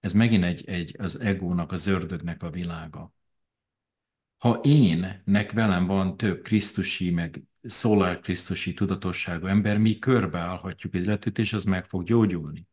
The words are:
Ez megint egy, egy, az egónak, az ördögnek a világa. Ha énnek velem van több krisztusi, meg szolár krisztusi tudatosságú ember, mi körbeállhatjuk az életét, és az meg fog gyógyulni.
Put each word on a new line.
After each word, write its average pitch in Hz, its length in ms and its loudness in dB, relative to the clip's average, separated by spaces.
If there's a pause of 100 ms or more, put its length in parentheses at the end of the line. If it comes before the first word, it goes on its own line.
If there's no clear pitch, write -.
Ez 90 120 -4
megint 110 320 4
egy, 87 240 -4
egy, 87 300 -8
az 87 220 -6
egónak, 90 520 -2
az 87 140 -6
ördögnek 85 560 -4
a 87 80 -8
világa. 82 600 -10 (1300)
Ha 117 240 2
énnek 101 920 4
velem 98 340 2
van 95 300 0
több 98 260 -2
krisztusi, 98 680 -2
meg 85 320 -4 (200)
szolár 101 580 2
krisztusi - 540 -4
tudatosságú 90 720 -4
ember, 104 320 2
mi 110 200 4
körbeállhatjuk 90 960 -2
az 90 80 0
életét, 101 360 -2
és 110 140 0
az 101 120 -4
meg 95 220 0
fog 90 180 -6
gyógyulni. 87 680 2